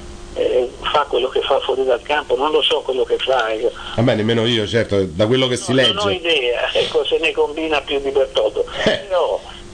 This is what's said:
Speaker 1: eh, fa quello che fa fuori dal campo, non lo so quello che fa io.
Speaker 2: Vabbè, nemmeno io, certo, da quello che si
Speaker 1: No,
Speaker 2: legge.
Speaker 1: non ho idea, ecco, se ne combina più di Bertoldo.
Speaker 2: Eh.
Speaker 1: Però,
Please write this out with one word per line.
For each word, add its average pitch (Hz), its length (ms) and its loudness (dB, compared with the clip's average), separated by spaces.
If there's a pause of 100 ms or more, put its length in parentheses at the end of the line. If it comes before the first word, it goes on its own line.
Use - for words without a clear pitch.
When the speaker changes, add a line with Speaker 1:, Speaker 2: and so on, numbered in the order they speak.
(340)
Speaker 1:
eh, 123 360 0 (100)
fa - 280 0
quello 127 200 0
che - 120 -2
fa 135 200 0
fuori 131 240 -2
dal 131 160 2
campo, 147 360 -2
non 147 160 0
lo 151 100 4
so - 180 0
quello 127 240 -2
che 117 140 0
fa 120 340 0
io. 110 180 0 (260)
Speaker 2:
Vabbè, 117 180 4
nemmeno 113 320 2
io, 113 220 2
certo, 101 360 2
da 92 220 0
quello 131 220 4
che 123 80 0
si 120 160 -6
Speaker 1:
No, 127 60 2
Speaker 2:
legge. 131 140 4
Speaker 1:
non 208 140 -2
ho 196 40 2
idea, 147 640 0
ecco, - 320 2
se - 140 2
ne 160 140 0
combina 156 500 0
più 139 180 -2
di 139 100 -2
Bertoldo. 135 540 2 (200)
Speaker 2:
Eh. - 140 2 (100)
Speaker 1:
Però, 151 320 0 (340)